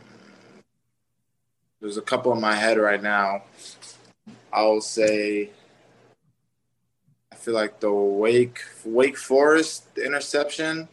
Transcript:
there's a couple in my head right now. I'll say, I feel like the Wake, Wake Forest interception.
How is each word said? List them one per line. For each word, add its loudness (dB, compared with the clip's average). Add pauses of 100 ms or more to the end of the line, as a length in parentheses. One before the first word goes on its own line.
(1800)
there's -10
a -6
couple 0
in -2
my 0
head 2
right 2
now. -2 (1120)
I'll 2
say, 0 (1800)
I -20
feel -8
like -4
the 0
Wake, 2 (260)
Wake 2
Forest 2 (100)
interception. -4